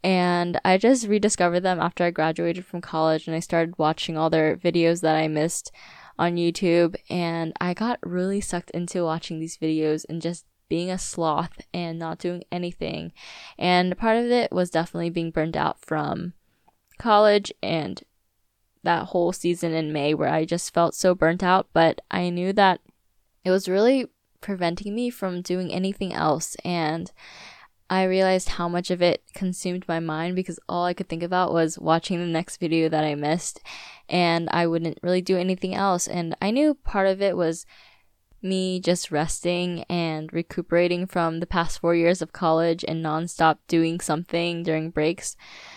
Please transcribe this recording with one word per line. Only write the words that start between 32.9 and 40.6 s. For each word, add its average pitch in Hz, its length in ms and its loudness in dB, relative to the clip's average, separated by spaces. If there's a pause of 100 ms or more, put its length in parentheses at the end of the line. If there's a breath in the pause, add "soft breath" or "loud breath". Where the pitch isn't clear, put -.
I 151 120 0
missed, 151 460 -2 (480 loud breath)
and 170 420 2
I 170 160 2
wouldn't 165 360 -2
really 180 180 2
do 185 160 0
anything 185 380 -2
else. 190 320 0
And 170 340 -4
I 202 100 0
knew 294 220 4
part 196 340 0
of 190 140 2
it 185 160 2
was 165 280 0 (760 soft breath)
me 185 400 -2
just 175 300 0
resting 175 720 -2
and 160 500 -4
recuperating 175 760 0